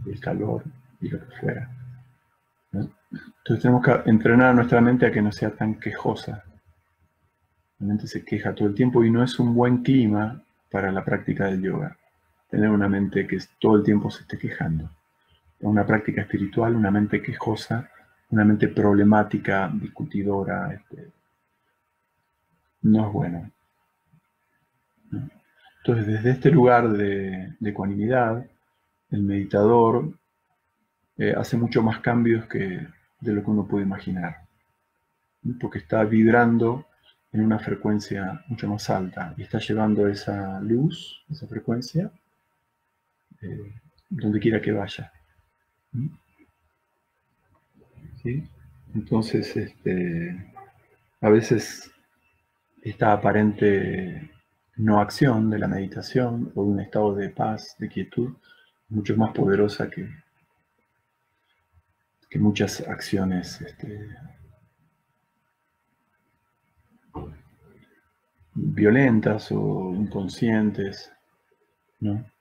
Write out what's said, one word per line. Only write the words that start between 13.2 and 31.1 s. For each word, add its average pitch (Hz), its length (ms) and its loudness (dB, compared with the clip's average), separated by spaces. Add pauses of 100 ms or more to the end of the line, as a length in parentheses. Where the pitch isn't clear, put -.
que 95 100 -4
es-, - 220 -8
todo 110 180 6
el 104 60 6
tiempo 104 280 2
se - 120 -12
esté - 160 -12
quejando. 80 520 -6 (720)
En 107 80 -2
una 104 160 4
práctica 104 380 0
espiritual, 113 540 -2
una 104 140 2
mente 104 320 2
quejosa, 113 680 -6 (400)
una 107 140 4
mente 104 240 4
problemática, 101 1040 2
discutidora, 98 1000 -6
este, - 380 -18 (1700)
no 107 240 4
es 104 60 -6
bueno, 87 380 -6 (1600)
¿no? 131 200 -10 (480)
Entonces, 113 280 0
desde 107 240 0
este 131 200 4
lugar 123 400 6
de, 98 680 -2
de 107 120 -4
ecuanimidad, 113 760 -2 (640)
el 104 120 -2
meditador, 104 920 2 (1040)